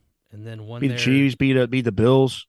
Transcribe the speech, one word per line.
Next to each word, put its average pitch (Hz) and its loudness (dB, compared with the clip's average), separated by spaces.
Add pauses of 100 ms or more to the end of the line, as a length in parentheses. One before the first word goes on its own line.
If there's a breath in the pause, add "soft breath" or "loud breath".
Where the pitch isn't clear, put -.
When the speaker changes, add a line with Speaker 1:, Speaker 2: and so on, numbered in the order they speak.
(300)
Speaker 1:
and 107 -18
then 110 -14
won 117 -14
Speaker 2:
Beat 135 -2
the 123 -2
Speaker 1:
their 120 -6
Speaker 2:
Chiefs, 135 2
beat, 135 0
uh, 127 2
beat 127 -4
the 113 -2
Bills. 127 2